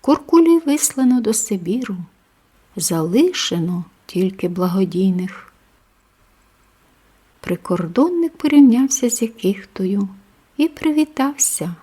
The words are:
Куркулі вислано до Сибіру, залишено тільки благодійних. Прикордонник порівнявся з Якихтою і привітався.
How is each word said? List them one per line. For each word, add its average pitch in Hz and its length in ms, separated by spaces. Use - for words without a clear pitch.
Куркулі 330 580
вислано 269 600
до 220 140
Сибіру, 202 600
залишено 175 1080
тільки 185 420
благодійних. 180 1040
Прикордонник 240 960
порівнявся 269 760
з - 120
Якихтою 196 840
і 311 120
привітався. 294 1160